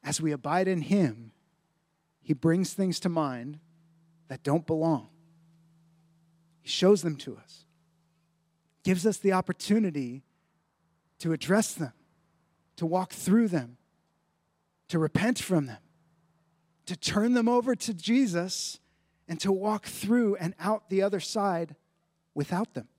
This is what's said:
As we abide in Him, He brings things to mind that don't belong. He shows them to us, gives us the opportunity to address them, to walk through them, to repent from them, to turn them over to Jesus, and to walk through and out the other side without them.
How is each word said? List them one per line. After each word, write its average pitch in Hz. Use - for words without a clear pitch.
As 147
we 160
abide 160
in 180
Him, 120
He 160
brings 165
things 185
to 180
mind 147
that 127
don't 156
belong. 156
He -
shows 190
them 160
to 113
us, -
gives 185
us 208
the 196
opportunity 180
to 165
address 185
them, 147
to 170
walk 180
through 220
them, 123
to 170
repent 175
from 156
them, 113
to 175
turn 226
them 233
over 247
to -
Jesus, 185
and 165
to 196
walk 202
through 214
and 180
out 208
the 190
other 196
side 170
without 180
them. 117